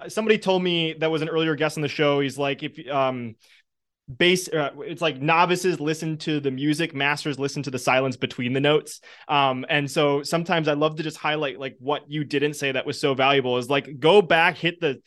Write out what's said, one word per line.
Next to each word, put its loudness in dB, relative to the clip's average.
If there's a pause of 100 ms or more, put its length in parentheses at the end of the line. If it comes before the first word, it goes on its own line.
somebody 0
told 0
me 0
that -2
was 0
an -4
earlier 0
guest -2
on -4
the -2
show. 2
He's -4
like, -4
if, -12
um, -2 (760)
bass, 2
uh, -2
it's -10
like -2
novices 2
listen -4
to -2
the -2
music, -2
masters -2
listen -4
to -6
the -6
silence 2
between -4
the 0
notes. 0 (260)
Um, 2
and 0
so 2
sometimes 0
I 2
love 0
to -6
just -6
highlight, -4
like, -10
what -6
you -4
didn't -2
say -2
that -4
was -8
so 2
valuable 4
is, -6
like, -2
go 8
back, 2
hit -4
the -2